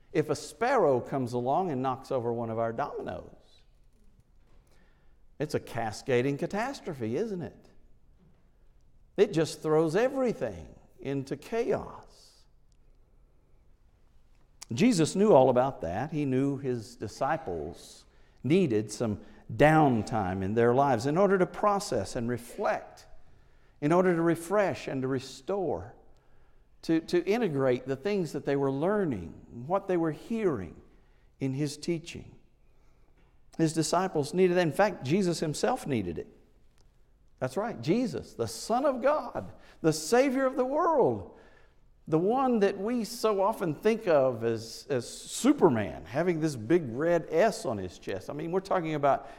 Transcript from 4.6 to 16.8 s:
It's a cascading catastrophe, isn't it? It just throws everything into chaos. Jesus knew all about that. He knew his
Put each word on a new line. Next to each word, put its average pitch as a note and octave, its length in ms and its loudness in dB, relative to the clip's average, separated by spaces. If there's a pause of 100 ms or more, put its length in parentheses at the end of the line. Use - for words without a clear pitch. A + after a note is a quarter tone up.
It's D3+ 160 -4
a A2+ 40 0
cascading B2 800 -2
catastrophe, D#3 760 -4
isn't F#3+ 260 -4
it? - 280 -14 (1500)
It G3+ 160 4
just D#3 280 -2
throws D#3 340 2
everything G3+ 720 -2 (320)
into C#3 380 -6
chaos. - 680 -4 (2750)
Jesus E3 420 4
knew G3+ 160 4
all C3 180 8
about B2+ 320 2
that. G2+ 300 -4
He D3 140 -2
knew C3+ 320 0
his B2 380 -6